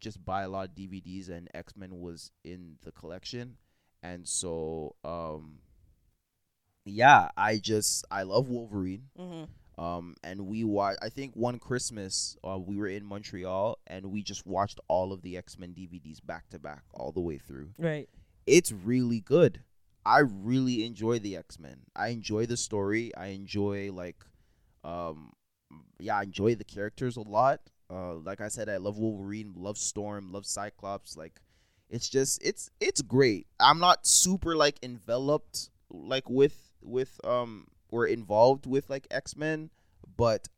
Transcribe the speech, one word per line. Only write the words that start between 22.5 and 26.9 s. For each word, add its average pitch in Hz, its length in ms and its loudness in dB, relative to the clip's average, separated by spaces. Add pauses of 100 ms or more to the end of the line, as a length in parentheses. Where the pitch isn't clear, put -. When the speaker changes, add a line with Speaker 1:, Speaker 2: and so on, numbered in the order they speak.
Speaker 1:
story. 107 600 -2
I 92 120 -10
enjoy, 101 640 -4
like, 90 320 -12 (600)
um, 80 480 -10 (640)
yeah, 104 200 -2
I 101 40 -2
enjoy 98 320 0
the 110 100 -6
characters 113 520 -6